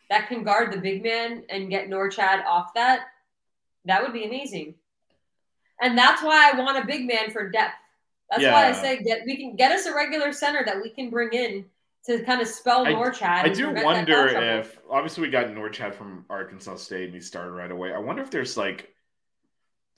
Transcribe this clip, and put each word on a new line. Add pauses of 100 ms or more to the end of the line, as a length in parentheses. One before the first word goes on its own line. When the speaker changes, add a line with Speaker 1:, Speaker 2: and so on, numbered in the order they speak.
Speaker 1:
that
can
guard
the
big
man
and
get
Norchad
off
that, (800)
that
would
be
amazing. (1040)
And
that's
why
I
want
a
big
man
for
depth. (540)
That's
why
I
Speaker 2:
Yeah.
Speaker 1:
say
get,
we
can
get
us
a
regular
center
that
we
can
bring
in (440)
to
kinda
spell
Speaker 2:
I,
Speaker 1:
Norchad
Speaker 2:
I
Speaker 1:
and
Speaker 2:
do
Speaker 1:
prevent
that
Speaker 2:
wonder
Speaker 1:
foul
trouble.
Speaker 2:
if, (100)
obviously
we
got
Norchad
from
Arkansas
State
and
he
started
right
away.
I
wonder
if
there's,
like, (1040)